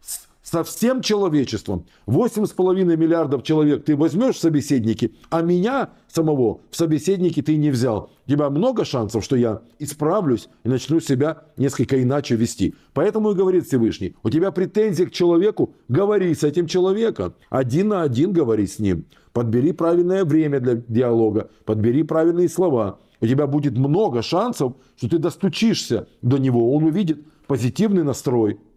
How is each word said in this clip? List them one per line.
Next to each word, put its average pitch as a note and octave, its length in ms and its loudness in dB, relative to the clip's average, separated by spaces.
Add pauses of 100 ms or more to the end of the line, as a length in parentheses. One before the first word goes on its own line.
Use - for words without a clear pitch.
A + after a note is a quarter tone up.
с-, - 260 -14 (140)
со E3 220 -4
всем A#3+ 380 -2
человечеством, D3+ 840 -2 (220)
восемь G#3 380 0
с - 60 -4
половиной F#3 460 2
миллиардов D#3+ 460 0
человек D3+ 420 0
ты D3+ 100 2
возьмёшь D#3+ 420 0
в - 20 -16
собеседники, B2 760 0 (160)
а E3 140 -2
меня F#3 480 0 (160)
самого C#3+ 540 0 (100)
в - 40 -16
собеседники E3 680 0
ты D#3 140 2
не D3+ 120 2
взял. A#2+ 400 -2 (160)
У A#2+ 60 -2
тебя D3 180 0
много G#3+ 360 0
шансов, A2 380 -2
что - 120 -2
я A#2 260 0 (160)
исправлюсь D3 720 -2 (140)
и A2+ 60 -4
начну C3+ 300 0
себя D3 440 -2 (120)
несколько C3+ 460 0
иначе B2+ 340 0
вести. G#2+ 380 -2 (200)
Поэтому G#3+ 380 0
и G3+ 40 0
говорит F#3 320 2
Всевышний, G#2+ 560 -2
у A2+ 60 0
тебя E3 220 0
претензии F#3 540 0
к - 60 -12
человеку, F3 640 2 (120)
говори F#3 460 0
с - 100 -4
этим D#3 240 0
человеком. F#3 680 0 (140)
Один C3+ 400 0
на G3 120 0
один D3+ 320 0
говори A2+ 320 2
с - 140 -10
ним. F#2+ 260 -2 (260)
Подбери A#2+ 400 0
правильное F3 540 0
время D3 340 2
для B2 160 0
диалога, A2+ 760 0 (160)
подбери A#2 380 0
правильные E3 460 0
слова. C3+ 500 0 (200)
У A#2 60 -2
тебя C3+ 220 2
будет C#3+ 280 0
много C#3 460 2
шансов, D#3 520 -2 (220)
что A#2 140 -6
ты E3+ 80 0
достучишься E3 880 -2 (140)
до B2+ 160 2
него. B2+ 380 2
Он D3+ 80 2
увидит D#3+ 420 0 (220)
позитивный E3 560 0
настрой A#2+ 560 0 (180)